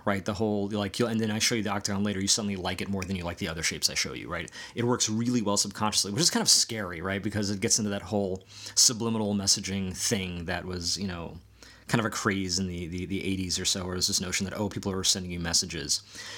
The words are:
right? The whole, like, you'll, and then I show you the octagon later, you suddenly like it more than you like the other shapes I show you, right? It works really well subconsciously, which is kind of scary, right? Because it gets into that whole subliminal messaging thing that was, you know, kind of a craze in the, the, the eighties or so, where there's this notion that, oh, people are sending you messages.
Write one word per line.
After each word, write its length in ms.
right? 180
The 120
whole, 340
like, 300
you'll, 80
and 120
then 120
I 80
show 160
you 80
the 80
octagon 320
later, 180
you 60
suddenly 280
like 260
it 80
more 140
than 120
you 80
like 140
the 100
other 160
shapes 260
I 40
show 200
you, 160
right? 200
It 100
works 240
really 320
well 160
subconsciously, 540
which 100
is 80
kind 120
of 80
scary, 520
right? 220
Because 260
it 100
gets 200
into 120
that 120
whole 400
subliminal 580
messaging 640
thing 500
that 180
was, 340
you 100
know, 300
kind 100
of 60
a 40
craze 500
in 80
the, 200
the, 200
the 160
eighties 360
or 60
so, 180
where 120
there's 120
this 140
notion 240
that, 120
oh, 120
people 220
are 120
sending 280
you 80
messages. 600